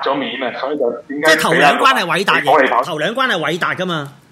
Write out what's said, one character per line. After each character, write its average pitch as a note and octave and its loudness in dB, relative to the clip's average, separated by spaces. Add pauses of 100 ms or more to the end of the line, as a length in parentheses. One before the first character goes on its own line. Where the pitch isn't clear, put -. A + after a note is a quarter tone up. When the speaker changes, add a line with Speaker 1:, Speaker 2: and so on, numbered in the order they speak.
Speaker 1:
咗 C#3+ 0
面 B2 -6
啦， B2 -6
所 C#3 -6
以 D3 -4
就 A#2+ -2
點 - -10
解 D#4 4
Speaker 2:
即 - 2
係 - -4
頭 - 0
兩 - 4
關 C4 4
係 G#3 -2
偉 E3+ 0
達 F3+ 2
贏， - -8 (180)
Speaker 1:
俾 C3 4
阿 A#2+ 0
老 - 2
Speaker 2:
頭 E3 -6
兩 F3 -2
關 C4 0
係 G3+ 0
偉 D#3+ -2
達 D3+ -2
㗎 F3+ -4
嘛， D3 -4 (180)